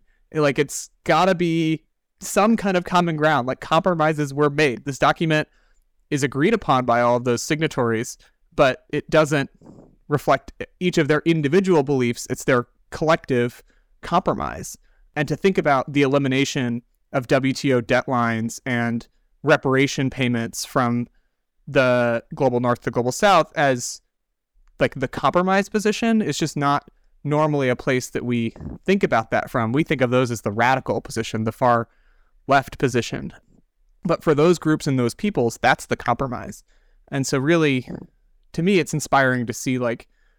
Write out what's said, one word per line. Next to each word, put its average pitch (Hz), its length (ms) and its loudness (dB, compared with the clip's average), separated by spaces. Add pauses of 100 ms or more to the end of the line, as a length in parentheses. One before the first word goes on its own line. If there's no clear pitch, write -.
(320)
Like, 147 260 0
it's - 320 -4 (140)
gotta 175 300 2
be 165 500 -2 (360)
some 214 360 2
kind 196 200 -2
of 180 80 0
common 175 320 0
ground, 147 300 2
like, 131 140 -6
compromises 160 720 0
were 147 180 2
made. 143 340 0
This 139 140 -6
document 151 500 2 (640)
is 139 120 0
agreed 143 320 2
upon 131 300 0
by 120 160 2
all 120 160 4
of 123 80 -2
those 120 180 0
signatories, 131 760 -2 (380)
but 135 360 2
it 147 200 -6
doesn't 151 400 2 (580)
reflect 143 440 -2 (280)
each 180 180 0
of 143 100 2
their 151 180 2
individual 165 560 2
beliefs. 131 480 -2
It's - 140 -8
their 123 220 2 (240)
collective 135 720 -2 (400)
compromise. 117 760 -4 (360)
And 147 140 -2
to 151 80 -2
think 196 220 2
about 147 340 0
the 143 100 2
elimination 131 800 0 (300)
of 135 140 -4
W 135 260 2
T 135 200 -2
O 123 80 4
debt 123 280 0
lines 117 560 -2
and 117 420 -4 (360)
reparation 139 680 2
payments 120 540 -4
from 120 420 -2 (600)
the 123 540 2 (120)
global 127 260 0
north 120 220 0
to 131 80 -4
global 123 220 -2
south 180 440 2
as, 135 440 -2 (800)
like, 131 160 0
the 131 140 -6
compromise 190 600 0
position 220 540 0
is 147 160 -4
just - 180 -4
not 143 340 -2 (340)
normally 147 440 0
a 120 80 2
place 127 340 -2
that 117 140 -6
we 120 300 -2 (300)
think 196 180 2
about 123 300 0
that - 180 -2
from. 113 220 -2
We 139 100 0
think 139 180 -2
of 123 100 2
those 127 200 2
as 117 120 -6
the 104 100 -4
radical 120 480 0
position, 110 440 -6
the 113 80 -2
far 120 360 0 (580)
left 135 320 0
position. 120 540 -2 (720)
But 165 180 -2
for 156 120 4
those 165 260 2
groups 156 260 0
and 139 100 0
those 120 180 0
peoples, 131 460 -2
that's 131 260 2
the - 100 -4
compromise. 120 640 -6 (460)
And 139 180 -4
so 139 120 -2
really, 147 500 0 (640)
to 165 100 -4
me, 190 160 2
it's 151 160 -2
inspiring 131 520 0
to 117 60 -8
see, 127 260 -4
like, 120 280 -4 (320)